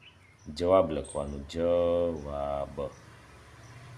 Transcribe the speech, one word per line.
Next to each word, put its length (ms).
જવાબ 340
લખવાનું, 520
જવાબ 1200